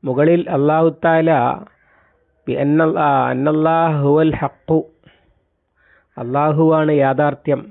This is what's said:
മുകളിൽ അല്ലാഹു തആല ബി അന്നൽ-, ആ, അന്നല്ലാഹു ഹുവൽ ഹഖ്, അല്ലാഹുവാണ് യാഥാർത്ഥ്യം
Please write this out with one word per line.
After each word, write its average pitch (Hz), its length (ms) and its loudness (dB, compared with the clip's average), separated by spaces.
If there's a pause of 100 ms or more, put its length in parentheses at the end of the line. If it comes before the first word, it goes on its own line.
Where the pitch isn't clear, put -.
മുകളിൽ 151 380 0 (140)
അല്ലാഹു 156 320 2 (160)
തആല 165 260 2 (1160)
ബി 127 80 -4 (100)
അന്നൽ-, 156 420 2
ആ, - 20 0 (220)
അന്നല്ലാഹു 156 720 0
ഹുവൽ 151 380 2
ഹഖ്, 156 380 -4 (1400)
അല്ലാഹുവാണ് 151 760 0 (120)
യാഥാർത്ഥ്യം 139 680 -2